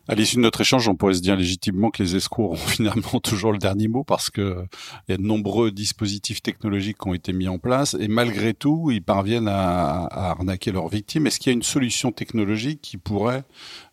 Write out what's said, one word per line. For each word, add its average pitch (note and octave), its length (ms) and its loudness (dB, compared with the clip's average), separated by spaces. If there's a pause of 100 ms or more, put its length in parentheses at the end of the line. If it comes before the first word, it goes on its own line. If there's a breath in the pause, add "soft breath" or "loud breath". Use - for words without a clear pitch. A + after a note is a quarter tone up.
À - 80 0
l'issue G#2+ 220 2
de B2 40 4
notre A2+ 200 4
échange, A#2 260 4
on F#2+ 80 4
pourrait F#2+ 180 4
se F2+ 80 0
dire F#2+ 140 2
légitimement F#2+ 560 0
que - 100 -4
les F2+ 140 2
escrocs F#2+ 380 0
ont - 20 -4
<laughs> D2+ 120 -6
finalement A2 520 0
toujours A2 320 0
le G#2 80 0
dernier G2+ 280 2
mot B2 160 0
parce - 280 0
que, G#2 100 -4
euh, F#2 220 -2 (440 loud breath)
il - 40 -2
y - 20 0
a F#2 40 -2
de F#2+ 40 -2
nombreux G#2+ 480 2
dispositifs G#2 720 -4
technologiques G2+ 560 -2
qui - 100 -6
ont F#2 60 0
été F2 180 -6
mis F#2 160 -2
en F#2 120 -4
place C3 400 0
et G#2+ 80 -2
malgré A2 480 0
tout, D#3 340 0
ils G#2+ 140 0
parviennent G#2+ 440 2
à, F2+ 580 0
à F2+ 260 -4
arnaquer F#2 400 -2
leurs F2+ 160 -2
victimes. G#2+ 400 -2
Est-ce - 120 -2
qu'il C3 120 2
y - 20 6
a - 20 2
une A#2 60 0
solution B2 500 0
technologique G#2+ 720 -2
qui - 160 -12
pourrait, A2+ 460 0 (500 loud breath)